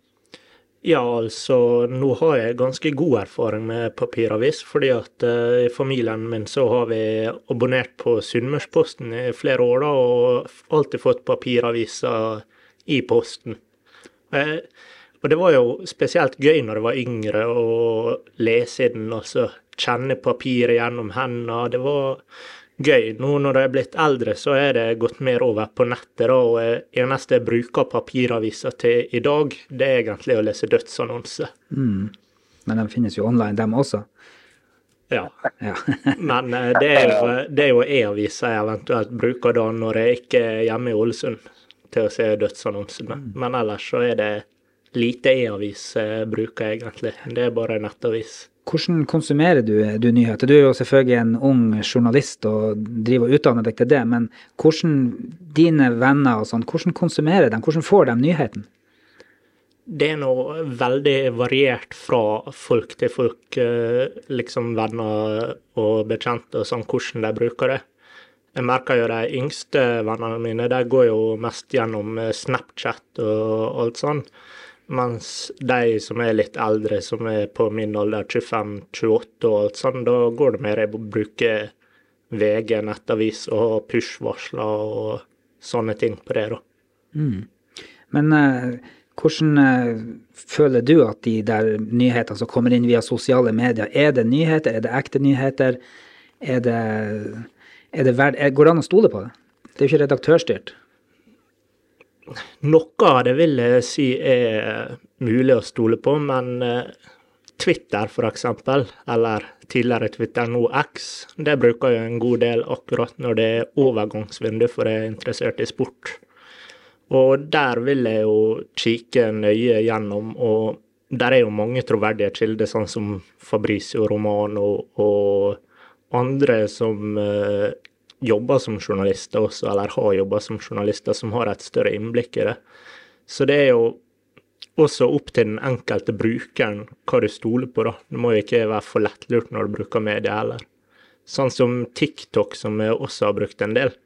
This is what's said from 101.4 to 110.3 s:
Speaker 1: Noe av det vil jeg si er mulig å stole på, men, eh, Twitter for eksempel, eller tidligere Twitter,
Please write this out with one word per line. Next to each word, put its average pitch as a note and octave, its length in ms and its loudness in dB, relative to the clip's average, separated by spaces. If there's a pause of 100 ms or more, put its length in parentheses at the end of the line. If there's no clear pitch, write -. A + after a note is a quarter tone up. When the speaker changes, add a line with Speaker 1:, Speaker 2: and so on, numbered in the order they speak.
Speaker 1:
Noe D#3+ 460 4
av - 180 4
det B2 80 2
vil D3+ 240 2
jeg A#2+ 240 4
si C#3 220 -2 (100)
er A#2 800 0 (260)
mulig B2+ 380 2
å G#2+ 100 -2
stole A2+ 320 0
på, C#3 240 2
men, B2+ 400 -2
eh, A#2+ 300 -4 (640)
Twitter - 480 -2
for - 220 -4
eksempel, B2 580 -2 (220)
eller A2+ 340 0 (240)
tidligere A#2 480 -2
Twitter, A#2 320 -4